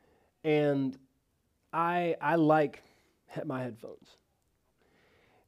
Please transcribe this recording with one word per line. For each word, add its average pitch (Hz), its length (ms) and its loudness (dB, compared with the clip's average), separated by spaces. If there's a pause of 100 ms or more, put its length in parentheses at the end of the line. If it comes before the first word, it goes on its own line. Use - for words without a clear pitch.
(440)
And 143 520 2 (760)
I, 170 480 0
I 151 160 0
like 156 480 2 (500)
he-, - 100 -8
my 131 200 -6
headphones. - 540 -16 (1300)